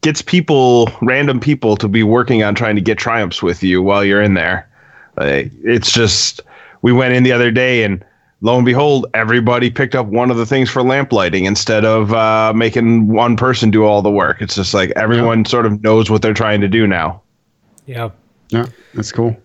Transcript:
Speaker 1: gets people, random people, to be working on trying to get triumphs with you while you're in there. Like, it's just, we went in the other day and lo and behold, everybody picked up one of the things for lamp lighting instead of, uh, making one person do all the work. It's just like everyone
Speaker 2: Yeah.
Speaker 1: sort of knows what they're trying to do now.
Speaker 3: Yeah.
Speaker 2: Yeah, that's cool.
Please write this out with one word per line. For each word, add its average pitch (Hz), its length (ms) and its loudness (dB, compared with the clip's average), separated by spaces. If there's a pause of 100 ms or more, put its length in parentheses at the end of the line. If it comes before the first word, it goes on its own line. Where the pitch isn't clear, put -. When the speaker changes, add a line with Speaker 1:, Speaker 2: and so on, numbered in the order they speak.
Speaker 1:
gets 151 220 -2
people, 127 640 2 (140)
random 127 380 0
people, 117 360 0
to 110 120 -4
be 110 140 0
working 117 400 2
on 104 120 0
trying 107 220 -2
to 104 60 0
get 107 160 0
triumphs 113 440 -4
with 85 200 -2
you 92 200 0
while 101 220 2
you're 101 180 2
in 101 120 2
there. 90 340 -4 (480)
Like, 69 360 -2 (100)
it's 113 300 0
just, - 480 -2 (420)
we 120 100 4
went 123 220 2
in 127 80 2
the 127 100 4
other 120 180 2
day 123 340 0
and 98 180 -4 (400)
lo 117 140 2
and 123 100 2
behold, 135 480 2
everybody 117 560 0
picked 131 240 -4
up 123 120 -2
one 120 240 0
of 120 60 0
the 117 100 -2
things 131 240 0
for 127 120 -2
lamp 131 300 0
lighting 95 340 0
instead 104 380 0
of, 110 300 0
uh, 110 400 0
making 113 540 0
one 113 280 0
person 117 340 0
do 110 140 2
all 104 180 2
the 101 80 0
work. 98 300 0
It's 101 140 -8
just 95 200 -6
like 92 220 0
everyone 113 440 0
Speaker 2:
Yeah. 107 80 2
Speaker 1:
sort 120 180 0
of 104 160 -2
knows 110 280 2
what 107 120 0
they're 110 120 0
trying 104 280 0
to 101 60 0
do 107 180 2
now. 82 360 -4 (640)
Speaker 3:
Yeah. 117 240 -10 (400)
Speaker 2:
Yeah, 117 160 -2 (280)
that's 110 180 -8
cool. 117 320 -2